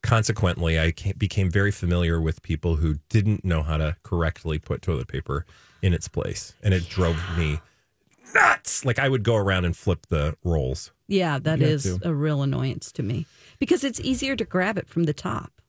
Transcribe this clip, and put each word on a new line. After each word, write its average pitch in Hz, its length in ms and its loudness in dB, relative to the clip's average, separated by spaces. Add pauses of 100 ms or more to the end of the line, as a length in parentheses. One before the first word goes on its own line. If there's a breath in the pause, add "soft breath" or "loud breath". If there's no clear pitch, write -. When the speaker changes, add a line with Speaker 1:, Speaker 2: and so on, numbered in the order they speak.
Speaker 1:
consequently, 87 760 2
I 82 120 2
ca-, - 220 -4
became 95 380 0
very 101 200 2
familiar 87 500 0
with 80 220 -2
people 82 340 0
who 78 180 2 (140)
didn't 104 340 2
know 85 200 2
how 78 140 -2
to 78 260 -2
correctly 80 560 -2
put - 240 -6
toilet 71 240 -2
paper - 380 -4 (360 loud breath)
in 95 120 4
its 76 140 -4
place. - 540 -6
And 101 140 2
it 82 120 -2
drove 85 300 0 (180)
me 78 240 0 (760 soft breath)
nuts. - 500 2
Like, 123 140 0
I 139 100 2
would 127 140 0
go 113 120 4
around 95 300 2
and 82 100 0
flip - 320 -2
the 78 360 0
rolls. 76 480 -2 (160)
Speaker 2:
Yeah, 170 320 0
that 156 200 0
Speaker 3:
You - 60 4
have 156 80 4
Speaker 2:
is 139 100 -2
Speaker 3:
to. 92 200 -2
Speaker 2:
a 170 100 0
real 147 300 0
annoyance 135 500 -2
to - 100 -6
me. 120 220 -2 (340 loud breath)
Because 339 240 2
it's 262 180 -4
easier 262 340 -2
to 220 100 -4
grab 190 320 -2
it - 100 -8
from 170 180 0
the 147 80 0
top. - 380 -8 (180)